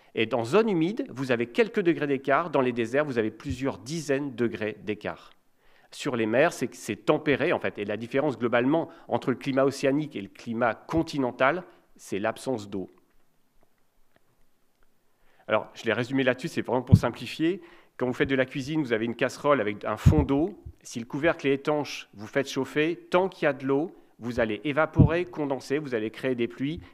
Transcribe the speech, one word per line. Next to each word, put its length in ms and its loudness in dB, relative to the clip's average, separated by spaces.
Et 120 2
dans 180 0
zone 260 4
humide, 400 0
vous 220 -4
avez 160 2
quelques 340 0
degrés 260 2
d'écart. 420 2
Dans 120 4
les 120 2
déserts, 320 0
vous 120 -2
avez 140 2
plusieurs 460 -4
dizaines 580 -4
de 120 2
degrés 360 -4
d'écart. 460 -6
Sur 260 -4
les 80 2
mers, 260 4
c'est, 240 -6
c'est 220 -6
tempéré, 560 2
en 60 -2
fait. 180 -4
Et 80 -4
la 100 -4
différence, 420 -2
globalement, 520 2
entre 240 -2
le 60 -2
climat 260 0
océanique 540 0
et 40 -6
le 60 -10
climat 480 -2
continental, 880 0
c'est 180 -6
l'absence 500 -4
d'eau. 200 -8
Alors, 260 0
je 100 -16
l'ai 80 -2
résumé 320 0
là-dessus, 240 0
c'est 140 -4
vraiment 220 0
pour 120 8
simplifier. 680 -2
Quand 80 -2
vous 80 0
faites 160 0
de 60 2
la 100 2
cuisine, 360 -4
vous 120 -2
avez 100 0
une 120 -4
casserole 440 0
avec 240 -4
un 140 -4
fond 260 6
d'eau. 400 0
Si 180 -12
le 60 -8
couvercle 420 0
est 80 4
étanche, 580 -4
vous 140 -14
faites 200 -2
chauffer. 480 -2
Tant 180 2
qu'il 200 -2
y 20 6
a 40 2
de 120 -10
l'eau, 260 0
vous 200 -4
allez 240 0
évaporer, 640 4
condenser, 520 -4
vous 160 -6
allez 160 -2
créer 260 -4
des 120 0
pluies. 320 -4